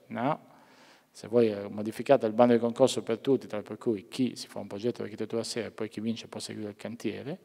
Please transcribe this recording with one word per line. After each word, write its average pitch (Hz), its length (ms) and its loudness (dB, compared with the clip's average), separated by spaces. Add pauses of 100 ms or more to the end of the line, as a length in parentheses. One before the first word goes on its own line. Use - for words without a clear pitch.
No. 117 440 -2 (580)
Se - 180 -16
voi, 113 220 6
eh, 101 180 -4
modificate 110 600 2
il 107 60 0
bando 120 200 8
di 117 60 6
concorso 117 420 4
per 113 160 -2
tutti, 131 300 2
tale 104 160 -6
per 107 140 -10
cui 104 300 -2
chi - 280 -2
si - 120 -12
fa - 120 -12
un 101 80 -10
progetto 104 300 -4
di 110 80 -6
architettura 107 380 -4
seria 107 260 -6
e - 20 -18
poi 107 180 -8
chi - 100 -8
vince 113 280 -4
può - 120 -12
seguire 107 300 -8
il 101 60 -12
cantiere, - 680 -8